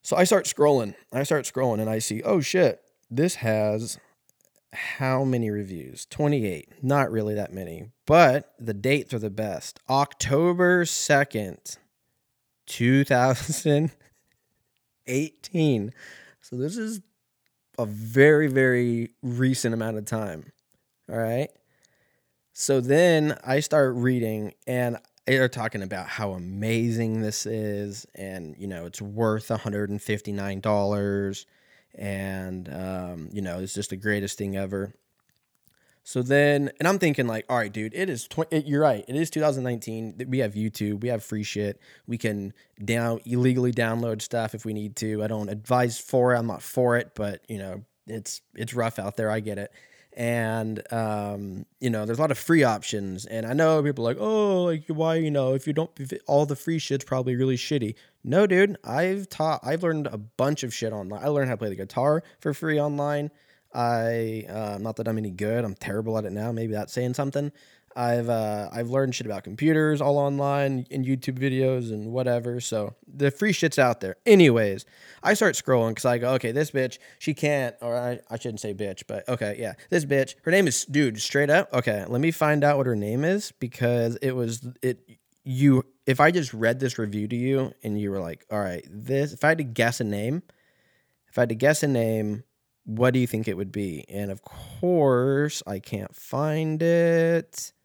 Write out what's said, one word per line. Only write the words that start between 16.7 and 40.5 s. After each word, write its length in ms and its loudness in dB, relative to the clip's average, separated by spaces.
is 240 -6
a 80 -2
very, 580 4
very 640 2
recent 500 0
amount 240 -4
of 80 -8
time. 460 -6
All 80 -6
right. 320 -2
So 260 2
then 640 4
I 160 0
start 360 2
reading 580 0
and 300 0
they're 240 4
talking 320 -6
about 260 -8
how 260 -6
amazing 880 -2
this 260 -4
is 680 -6
and, 460 -12
you 80 -10
know, 180 -8
it's 160 -14
worth 480 -2
a 80 0
hundred 320 -4
and 120 -6
fifty-nine 600 -6
dollars. 840 0
And, 760 -8
um, 600 -8
you 100 -6
know, 180 -6
it's 140 -8
just 160 -6
the 60 -8
greatest 420 -2
thing 180 -6
ever. 380 -6
So 180 -4
then, 560 4
and 100 0
I'm 120 2
thinking, 260 2
like, 240 -4
"All 80 2
right, 160 -2
dude, 220 -6
it 160 -2
is 160 -8
tw-, 240 -4
it, 160 0
you're 140 2
right. 260 4
It 80 -6
is 160 0
two 80 -2
thousand 240 0
nineteen. 520 -6
Th-, 140 -10
we 80 0
have 160 0